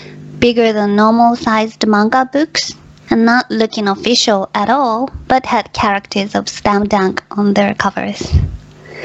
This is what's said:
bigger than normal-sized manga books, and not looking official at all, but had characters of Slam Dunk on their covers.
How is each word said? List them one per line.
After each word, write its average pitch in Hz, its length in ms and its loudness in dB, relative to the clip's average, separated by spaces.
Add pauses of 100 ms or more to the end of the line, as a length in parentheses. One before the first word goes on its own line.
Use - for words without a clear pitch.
(400)
bigger 233 320 4
than 208 240 0
normal-sized 226 880 2
manga 220 460 2
books, - 420 -2 (360)
and 226 160 4
not 233 260 2
looking 220 380 -2
official 202 640 0
at 208 160 0
all, 254 400 0 (180)
but 262 180 2
had - 280 -2
characters 202 600 -2
of 202 120 -4
Slam 208 400 -2
Dunk 190 340 0 (100)
on 208 220 0
their 202 200 2
covers. - 600 -6 (720)